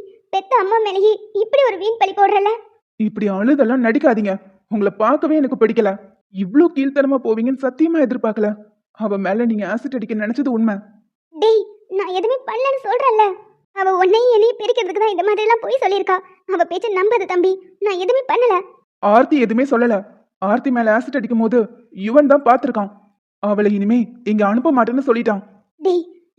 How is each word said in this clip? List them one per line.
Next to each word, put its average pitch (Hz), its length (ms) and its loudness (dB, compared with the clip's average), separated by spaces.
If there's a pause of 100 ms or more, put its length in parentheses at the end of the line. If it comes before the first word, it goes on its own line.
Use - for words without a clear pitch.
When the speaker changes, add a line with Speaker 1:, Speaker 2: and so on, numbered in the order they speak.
(340)
Speaker 1:
பெத்த 381 180 -4 (100)
அம்மா 392 240 0
மேலேயே 403 260 2 (300)
இப்படி 539 260 2
ஒரு 392 140 -2
வீண் 453 180 -4
பழி 392 200 0
போடுறல. 403 320 2 (480)
Speaker 2:
இப்படி 214 260 -4 (100)
அழுதெல்லாம் 247 520 2
நடிக்காதீங்க, 226 460 2 (400)
உங்களை 196 180 0 (100)
பார்க்கவே 294 380 0
எனக்கு 262 220 -2
பிடிக்கல. 214 300 2 (500)
இவ்ளோ 233 240 4 (100)
கீழ்த்தனமா 277 500 0
போவீங்கன்னு 240 400 -2
சத்தியமா 320 400 0
எதிர்பார்க்கல. 214 440 -2 (540)
அவ 202 220 -2
மேல 214 260 -2
நீங்க 208 220 -4
ஆசிட் 269 240 -8
அடிக்க 220 260 -6
நினைச்சது 240 340 -4
உண்மை. 220 180 0 (600)
Speaker 1:
டேய், 427 260 4 (360)
நான் 370 220 -4
எதுவுமே 480 180 0 (120)
பண்ணலன்னு 539 380 -2
சொல்றேன்ல. 453 380 2 (500)
அவ 381 260 0
உன்னையும் 453 340 4
என்னையும் 480 260 2
பிரிக்கிறதுக்கு 415 420 -2
தான் 427 120 0
இந்த 349 120 -2
மாதிரி 427 180 0
எல்லாம் 453 200 2
போய் 494 180 -2
சொல்லியிருக்கா. 392 340 0 (360)
அவ 339 180 0
பேச்ச 392 260 -4
நம்பாத 392 360 0
தம்பி, 359 180 2 (340)
நான் 381 180 -2
எதுவுமே 508 280 0
பண்ணல. 466 240 2 (480)
Speaker 2:
ஆர்த்தி 254 420 4
எதுவுமே 233 280 -2
சொல்லல. 240 220 0 (540)
ஆர்த்தி 262 260 0
மேல 220 200 2
ஆசிட் 254 240 -4
அடிக்கும் 226 240 -2
போது 233 160 2 (460)
யுவன் 269 280 4
தான் 285 140 2
பார்த்திருக்கான். 233 440 0 (520)
அவளை 208 340 0
இனிமே 214 220 2 (320)
இங்க 208 180 2
அனுப்ப 254 260 0
மாட்டேன்னு 247 320 0
சொல்லிட்டான். 226 340 0 (440)
Speaker 1:
டேய், 349 180 0 (360)